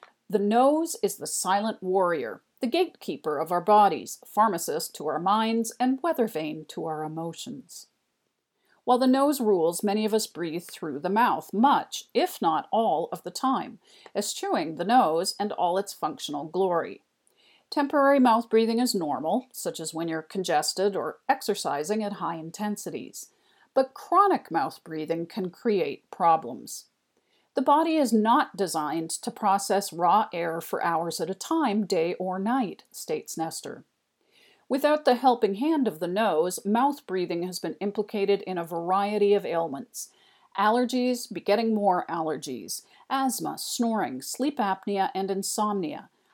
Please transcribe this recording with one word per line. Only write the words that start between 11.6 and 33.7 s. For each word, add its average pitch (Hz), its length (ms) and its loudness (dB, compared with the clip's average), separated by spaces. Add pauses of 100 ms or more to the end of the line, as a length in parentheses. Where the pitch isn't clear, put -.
if 349 260 0
not 160 320 0
all, 180 400 0
of 170 100 -10
the 180 80 -10
time, - 500 -4 (340)
eschewing 202 640 -4
the 175 80 -4
nose 185 540 2
and 202 140 -2
all 175 240 0
its 190 160 -4
functional 147 520 -6
glory. 165 580 -2 (680)
Temporary 285 500 2
mouth 240 300 4
breathing 226 300 2
is 247 160 0
normal, 160 580 -2
such - 260 -8
as 160 140 -10
when 165 160 -4
you're 160 140 -4
congested 180 760 -2
or 151 220 -6 (100)
exercising 202 720 -2
at 202 120 -4
high 170 220 -6
intensities. 165 920 -8 (460)
But 269 200 0
chronic - 560 2
mouth 143 320 -4
breathing 165 440 -4
can 185 240 -6
create 180 600 -2
problems. - 760 0 (680)
"The 277 80 0
body 320 340 4
is 269 160 2
not 226 440 4
designed 160 540 -2
to - 200 -8
process 196 640 0
raw 175 400 4
air 170 280 -4
for - 220 -6
hours 170 380 -2
at 165 100 -4
a 190 40 -4
time, 220 520 0
day 175 280 0
or 185 260 -4
night," 226 500 -2
states - 460 -8
Nestor. - 480 -8 (840)